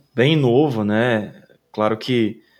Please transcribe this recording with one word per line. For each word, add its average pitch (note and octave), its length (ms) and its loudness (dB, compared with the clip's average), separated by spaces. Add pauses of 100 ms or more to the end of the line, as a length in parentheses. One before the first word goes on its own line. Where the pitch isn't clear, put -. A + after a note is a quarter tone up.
(140)
bem C#3 220 2
novo, B2+ 480 2
né? G#2+ 500 -2 (380)
Claro G#2+ 260 -2
que A#2 440 -4 (180)